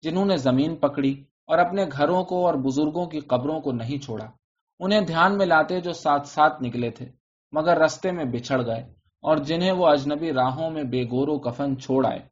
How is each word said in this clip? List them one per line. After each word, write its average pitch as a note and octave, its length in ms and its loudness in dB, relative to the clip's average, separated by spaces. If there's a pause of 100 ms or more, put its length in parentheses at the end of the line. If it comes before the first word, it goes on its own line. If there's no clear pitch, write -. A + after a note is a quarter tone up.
جنہوں F3+ 220 -2
نے F#3+ 120 2
زمین C3+ 400 2
پکڑی C#3 480 -2 (220)
اور D#3+ 120 2
اپنے F#3 340 2
گھروں D#3+ 320 0
کو F3+ 220 0
اور E3 80 2
بزرگوں D3+ 520 0
کی D#3 140 -8
قبروں C#3+ 400 -2
کو C#3+ 120 -4
نہیں A#2+ 260 -6
چھوڑا، A2 320 -10 (480)
انہیں G3+ 220 2
دھیان F3 380 2
میں G3 80 2
لاتے E3 340 2
جو F3 120 -6
ساتھ C#3+ 360 0
ساتھ D3+ 340 2
نکلے A#2+ 280 -4
تھے B2 160 -14 (460)
مگر D#3+ 260 2
رستے D#3+ 320 2
میں F3 140 -4
بچھڑ B2 420 -2
گئے، A2+ 140 -4 (420)
اور D#3 140 2
جنہیں E3 360 0
وہ F3+ 140 2
اجنبی D3 460 2
راہوں C3 380 0
میں D#3 120 -6
بے B2 220 -2
گور B2 240 -2
و D3+ 100 -2
کفن C3+ 400 -4
چھوڑ C3 280 0
آئے A2+ 120 -2 (120)